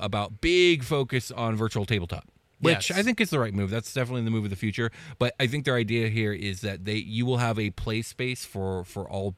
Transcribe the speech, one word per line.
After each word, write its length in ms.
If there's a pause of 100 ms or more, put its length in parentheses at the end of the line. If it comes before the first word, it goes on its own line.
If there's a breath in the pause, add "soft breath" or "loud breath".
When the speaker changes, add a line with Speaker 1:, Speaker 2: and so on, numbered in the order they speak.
Speaker 1:
about 400
big 420
focus 480
on 240
virtual 300
tabletop, 400 (340)
which 300
Speaker 2:
Yes. 100
Speaker 1:
I 20
think 200
is 80
the 100
right 140
move. 160
That's 240
definitely 320
the 60
move 120
of 60
the 80
future. 340 (280 loud breath)
But 200
I 80
think 160
their 120
idea 340
here 240
is 280
that 220
they, 140
you 280
will 120
have 200
a 120
play 320
space 420
for, 400
for 260
all 280